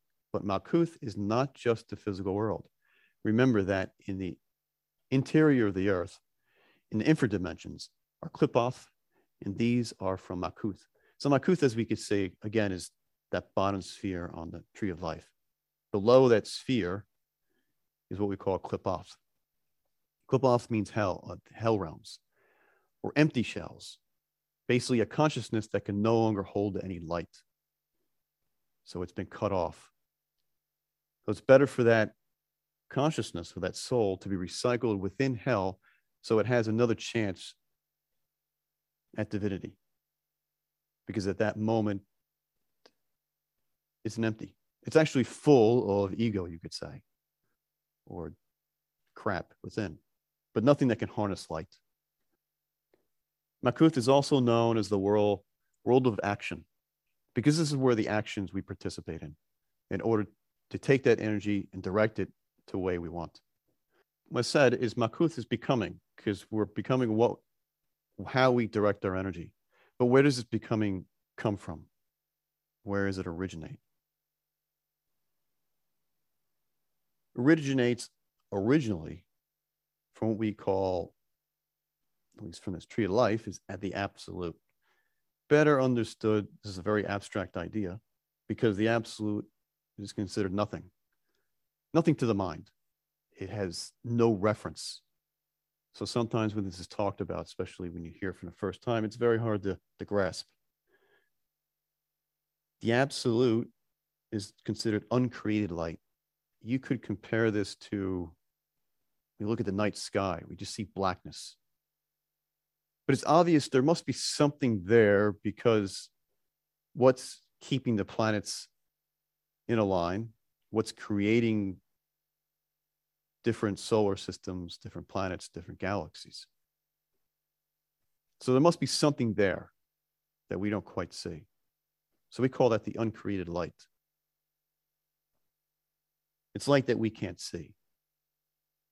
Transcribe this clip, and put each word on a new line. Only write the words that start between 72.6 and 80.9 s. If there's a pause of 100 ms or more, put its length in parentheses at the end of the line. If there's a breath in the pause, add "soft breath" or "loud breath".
Where
does
it
originate? (3500)
Originates (400)
originally (920)
from
what
we
call, (1200)